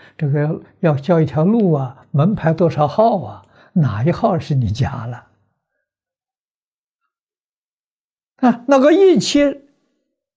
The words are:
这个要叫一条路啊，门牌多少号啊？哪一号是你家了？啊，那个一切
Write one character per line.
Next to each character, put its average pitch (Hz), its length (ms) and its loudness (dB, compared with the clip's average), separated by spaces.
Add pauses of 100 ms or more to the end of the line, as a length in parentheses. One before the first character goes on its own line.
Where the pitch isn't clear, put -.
(180)
这 151 100 -4
个 147 340 -2 (200)
要 160 140 2
叫 165 260 0
一 147 40 2
条 156 200 -2
路 208 260 2
啊， 135 400 -6
门 160 240 0
牌 160 180 -2
多 165 160 0
少 151 160 -2
号 214 380 0
啊？ - 240 -16 (260)
哪 117 300 0
一 165 80 0
号 202 260 -2
是 - 160 -6
你 123 160 0
家 107 360 -6
了？ 120 260 -16 (3000)
啊， 240 320 0
那 277 100 4
个 285 140 4
一 359 260 6
切 285 480 0 (720)